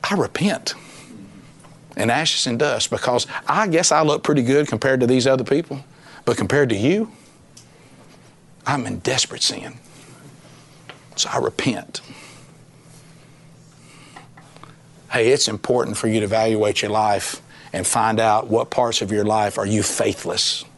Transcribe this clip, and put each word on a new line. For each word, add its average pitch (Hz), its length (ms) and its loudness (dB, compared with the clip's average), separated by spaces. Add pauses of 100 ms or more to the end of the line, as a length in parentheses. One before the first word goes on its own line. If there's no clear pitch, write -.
I 202 100 0
repent - 600 -2 (1200)
in 113 140 0
ashes 151 360 0
and 117 120 -2
dust, 131 320 0
because 120 360 0 (220)
I 196 180 2
guess 175 240 2
I 156 120 4
look 151 200 2
pretty 147 200 2
good 139 260 2
compared 131 320 0
to 123 60 4
these 127 200 4
other 131 180 2
people. 139 380 -2 (440)
But 120 100 0
compared 131 320 2
to 113 80 0
you, 185 340 2 (1600)
I'm 131 200 -2
in 101 120 -8
desperate - 440 -4
sin. - 360 -6 (1400)
So - 160 -4
I 123 60 -2
repent." - 640 -4 (3000)
Hey, 117 200 2
it's 139 180 2
important 120 480 -2
for - 120 -4
you 113 120 2
to 107 40 0
evaluate 107 580 0
your 104 80 -4
life 107 500 0 (320)
and 95 140 -6
find 110 340 0
out 110 280 2
what 117 220 0
parts 117 300 0
of 101 100 -4
your 104 140 0
life 107 340 0
are 107 80 -2
you 104 160 0
faithless. - 840 -2 (140)